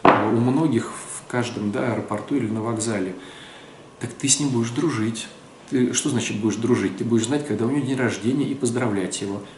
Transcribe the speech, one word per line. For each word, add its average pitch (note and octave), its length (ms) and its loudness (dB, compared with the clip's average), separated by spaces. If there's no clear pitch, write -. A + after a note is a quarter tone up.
э, G#2+ 300 6
у A#2 60 4
многих B2+ 520 2
в - 360 -12
каждом, G#2+ 440 -2
да, B2 220 0
аэропорту G#2+ 420 -4
или A#2+ 120 0
на A2 140 -2
вокзале. G#2+ 540 -2
Так A#2 140 -6
ты - 140 -4
с - 120 4
ним C#3+ 100 0
будешь A#2 200 2
дружить. A#2+ 580 0
Ты, C3 240 4
что - 160 0
значит A#2+ 280 -2
будешь G#2 200 0
дружить? G#2 400 2
Ты - 60 -4
будешь A2 220 4
знать, C#3+ 220 0
когда A2 180 0
у A#2+ 60 2
него C#3+ 140 0
день C3 120 0
рождения, B2+ 480 2
и C3 80 -2
поздравлять A2+ 680 0
его. G2+ 200 -4